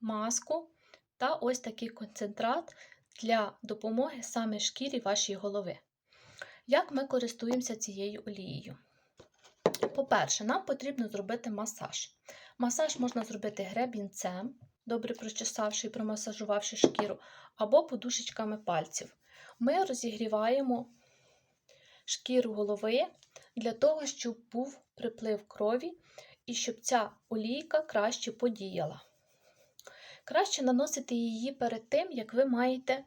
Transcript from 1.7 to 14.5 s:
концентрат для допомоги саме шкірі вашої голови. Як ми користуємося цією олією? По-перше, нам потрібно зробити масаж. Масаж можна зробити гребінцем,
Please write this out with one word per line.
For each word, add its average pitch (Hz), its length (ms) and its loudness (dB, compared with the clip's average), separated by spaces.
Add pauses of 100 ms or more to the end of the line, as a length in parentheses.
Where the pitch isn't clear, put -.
концентрат 226 880 -4 (460)
для 226 300 2 (100)
допомоги 226 600 -2
саме 220 360 -2
шкірі 262 420 -2
вашої 202 360 0
голови. 202 420 -4 (880)
Як 302 260 6
ми 277 140 2
користуємося 247 680 0
цією 208 500 -6
олією? 185 500 -10 (1200)
По-перше, 220 500 4
нам 311 200 2
потрібно 269 440 -2
зробити 214 420 -4
масаж. - 600 -6 (480)
Масаж 247 400 2
можна 240 260 0
зробити 214 380 -6
гребінцем, 202 920 -4 (320)